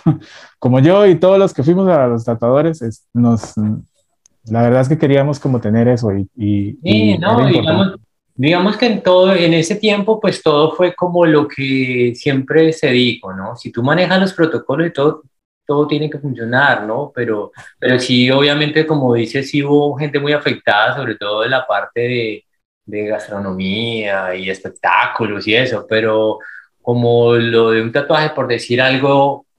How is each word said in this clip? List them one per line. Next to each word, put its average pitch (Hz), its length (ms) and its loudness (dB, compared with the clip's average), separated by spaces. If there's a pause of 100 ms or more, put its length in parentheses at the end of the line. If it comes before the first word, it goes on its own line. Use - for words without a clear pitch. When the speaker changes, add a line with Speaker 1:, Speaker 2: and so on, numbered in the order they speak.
Speaker 1:
<laughs> - 540 -4
como 127 200 2
yo 190 280 6
y 185 80 6
todos 185 240 4
los 196 160 2
que 139 80 -4
fuimos 180 260 2
a 147 160 4
los 117 180 -2
tatuadores, 131 600 0
es, 113 300 -10
nos, 120 420 0 (880)
la 113 160 -2
verdad 120 200 4
es 131 80 0
que 156 100 0
queríamos 143 400 2
como 127 200 -2
tener 113 280 2
eso 117 280 0
y... 98 220 -6
y, 101 360 -2
Speaker 2:
Sí, - 100 -18
Speaker 1:
y 202 340 2
Speaker 2:
no, 202 220 2
Speaker 1:
era 135 80 4
Speaker 2:
digamos, 160 240 2
Speaker 1:
importante. 190 320 -2 (320)
Speaker 2:
digamos 175 420 2
que 254 80 0
en 214 160 0
todo, 185 320 4
en 170 220 2
ese 165 220 0
tiempo, 208 420 0
pues, - 240 -2
todo 151 320 2
fue 175 180 0
como 175 320 0
lo 156 220 2
que 127 680 -2
siempre 147 580 0
se 147 180 -2
dijo, 120 420 0
¿no? 98 220 -10
Si 120 160 -14
tú 117 100 -6
manejas 175 400 2
los 190 120 -2
protocolos 165 560 -2
y 165 40 -16
todo, 147 300 -2 (440)
todo 147 200 0
tiene 156 240 -4
que 147 80 -10
funcionar, 123 680 -2
¿no? 123 300 -6
Pero, 113 360 -6 (280)
pero 127 200 0
sí, 123 300 2
obviamente, 147 560 0
como 139 300 0
dices, 131 340 -4
sí 143 140 -2
hubo 143 340 0
gente 147 220 -4
muy 143 120 -2
afectada, 113 640 -2
sobre 113 200 -8
todo 104 260 -6
de 120 80 -2
la 131 160 -2
parte 117 360 -6
de, 117 440 -6 (400)
de 104 220 -8
gastronomía 101 1300 -6
y 95 120 -10
espectáculos 98 1000 -2
y 107 80 2
eso, 120 340 -2
pero 110 480 0 (460)
como 120 500 2
lo 113 380 2
de 113 100 2
un 113 100 -4
tatuaje, 151 380 0
por 131 180 -4
decir 120 320 -2
algo, 139 680 2 (120)